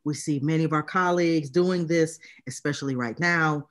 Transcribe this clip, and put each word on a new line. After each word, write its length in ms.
We 80
see 260
many 240
of 80
our 120
colleagues 640
doing 360
this, 320
especially 480
right 240
now, 520